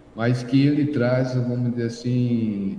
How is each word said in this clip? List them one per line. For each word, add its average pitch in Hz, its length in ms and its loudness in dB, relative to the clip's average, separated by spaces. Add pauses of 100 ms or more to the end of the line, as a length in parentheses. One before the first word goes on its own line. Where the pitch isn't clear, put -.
(140)
Mas 123 280 0
que 139 240 2
ele 147 220 2
traz, 127 460 0
vamos 120 360 0
dizer 117 160 -2
assim, 117 920 -2